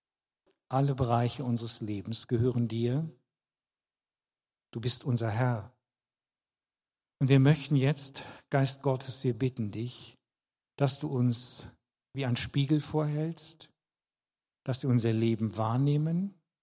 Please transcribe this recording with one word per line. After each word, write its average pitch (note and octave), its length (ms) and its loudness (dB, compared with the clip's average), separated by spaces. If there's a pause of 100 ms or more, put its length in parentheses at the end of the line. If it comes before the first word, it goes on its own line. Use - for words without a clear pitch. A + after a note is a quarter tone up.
(680)
alle C#3 260 2
Bereiche A#2+ 500 0
unseres A#2 360 -4
Lebens G#2 480 -6
gehören A#2+ 400 2
dir. A#2+ 420 -2 (1600)
Du A#2+ 100 -8
bist A#2+ 240 -2
unser A#2 260 0
Herr. A#2 420 -2 (1500)
Und C3+ 80 2
wir C3+ 120 8
möchten D3+ 360 4
jetzt, - 460 0 (280)
Geist C3+ 320 2
Gottes, C3 420 -2
wir B2+ 80 2
bitten A#2 380 -4
dich, - 480 -12 (580)
dass C#3 220 2
du D3+ 100 -6
uns B2 580 -2 (460)
wie C3+ 140 -4
ein A#2+ 100 0
Spiegel D3 440 2
vorhältst, D#3 920 -4 (920)
dass - 180 -4
wir C#3 80 0
unser A#2 240 4
Leben A2 420 0
wahrnehmen D3 760 0 (280)